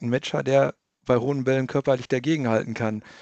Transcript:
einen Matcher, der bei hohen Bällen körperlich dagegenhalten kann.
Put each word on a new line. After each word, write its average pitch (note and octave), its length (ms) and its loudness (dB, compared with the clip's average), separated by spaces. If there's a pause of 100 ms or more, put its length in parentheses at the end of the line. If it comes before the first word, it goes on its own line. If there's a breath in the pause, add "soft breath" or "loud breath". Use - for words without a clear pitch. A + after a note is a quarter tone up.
einen A#2+ 100 -4
Matcher, C3+ 320 -2
der C3+ 320 2 (300)
bei B2+ 120 4
hohen C3 280 -2
Bällen C3 220 2
körperlich C3 420 -2
dagegenhalten B2+ 680 0
kann. G#2+ 280 -4 (200 soft breath)